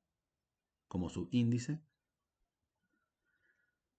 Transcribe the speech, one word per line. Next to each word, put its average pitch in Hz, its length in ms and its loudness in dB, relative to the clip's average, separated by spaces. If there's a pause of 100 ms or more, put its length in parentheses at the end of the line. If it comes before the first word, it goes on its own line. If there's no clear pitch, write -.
(880)
como 90 180 -2
su 92 240 -6
índice. 120 500 2 (2250)